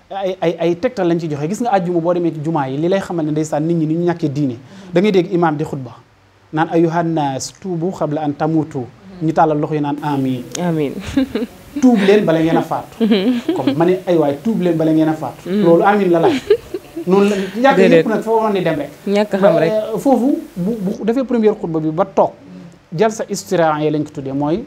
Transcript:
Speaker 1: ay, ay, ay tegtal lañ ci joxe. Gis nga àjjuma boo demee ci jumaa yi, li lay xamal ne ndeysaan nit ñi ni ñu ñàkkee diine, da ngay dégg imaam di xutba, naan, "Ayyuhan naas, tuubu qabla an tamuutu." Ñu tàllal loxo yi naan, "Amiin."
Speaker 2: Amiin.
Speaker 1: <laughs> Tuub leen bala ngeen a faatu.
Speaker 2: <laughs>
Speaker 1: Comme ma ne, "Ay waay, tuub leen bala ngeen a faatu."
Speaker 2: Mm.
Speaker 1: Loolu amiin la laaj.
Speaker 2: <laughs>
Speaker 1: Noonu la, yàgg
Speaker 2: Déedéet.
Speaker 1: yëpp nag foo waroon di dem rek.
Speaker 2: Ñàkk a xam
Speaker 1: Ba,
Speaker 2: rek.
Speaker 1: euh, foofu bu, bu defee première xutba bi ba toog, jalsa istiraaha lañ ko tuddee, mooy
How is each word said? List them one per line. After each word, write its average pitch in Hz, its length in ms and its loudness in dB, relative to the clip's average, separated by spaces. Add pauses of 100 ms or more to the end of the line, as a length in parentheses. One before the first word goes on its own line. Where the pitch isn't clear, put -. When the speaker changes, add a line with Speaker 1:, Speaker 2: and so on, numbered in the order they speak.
(100)
Speaker 1:
ay, 190 300 -4
ay, 170 180 -2
ay 170 180 0
tegtal 175 320 -2
lañ 170 120 2
ci 165 80 -6
joxe. 147 200 -4
Gis 208 120 -4
nga 226 120 0
àjjuma 175 280 0
boo 175 140 0
demee 170 180 -2
ci 156 100 -8
jumaa 147 260 -2
yi, 135 100 -6
li 165 100 0
lay 196 120 0
xamal 165 260 -4
ne 156 60 -2
ndeysaan 151 320 -2
nit 165 100 0
ñi 160 120 0
ni 156 100 0
ñu 170 100 -2
ñàkkee 170 240 -2
diine, 131 260 -2 (380)
da 175 60 4
ngay 208 120 2
dégg 170 200 2
imaam 165 240 2
di 151 80 -4
xutba, 131 260 -10 (640)
naan, 160 180 0
"Ayyuhan 165 440 2
naas, 139 460 -4
tuubu 175 320 -4
qabla 156 300 -4
an 147 120 -2
tamuutu." 156 520 -2 (360)
Ñu 160 100 0
tàllal 156 260 2
loxo 151 160 -4
yi 151 60 -2
naan, 143 220 -4
"Amiin." 131 420 -2 (160)
Speaker 2:
Amiin. 160 380 -2
Speaker 1:
<laughs> - 840 -6
Tuub 247 240 6
leen 202 180 4
bala 160 160 2
ngeen 160 160 2
a 165 60 2
faatu. - 340 -8 (300)
Speaker 2:
<laughs> 247 300 -2
Speaker 1:
Comme 277 180 0
ma 160 120 2
ne, 185 200 2
"Ay 180 100 2
waay, 143 280 2
tuub 214 160 0
leen 175 160 2
bala 160 160 2
ngeen 156 160 4
a 156 60 0
faatu." 147 340 -10
Speaker 2:
Mm. 202 160 0
Speaker 1:
Loolu 170 200 6
amiin 196 280 4
la 165 80 4
laaj. 294 160 2 (360)
Speaker 2:
<laughs> - 340 -10
Speaker 1:
Noonu 202 240 4
la, 202 60 0 (280)
yàgg 269 120 4
Speaker 2:
Déedéet. 165 280 6
Speaker 1:
yëpp - 80 -2
nag 214 100 -2
foo 220 140 0
waroon 220 180 2
di 190 80 0
dem 160 160 0
rek. 143 120 -8 (180)
Speaker 2:
Ñàkk 202 260 0
a 196 40 0
xam 190 160 4
Speaker 1:
Ba, 165 60 2
Speaker 2:
rek. 160 120 2
Speaker 1:
euh, 214 260 -2
foofu 269 400 2 (180)
bu, 185 220 -2
bu 202 260 -4
defee 233 200 0
première 220 340 2
xutba 160 220 -4
bi 156 100 -2
ba 165 140 0
toog, 190 280 2 (600)
jalsa 214 340 0
istiraaha 160 640 0
lañ 151 140 -2
ko 147 100 -14
tuddee, 135 180 -8
mooy 147 340 -2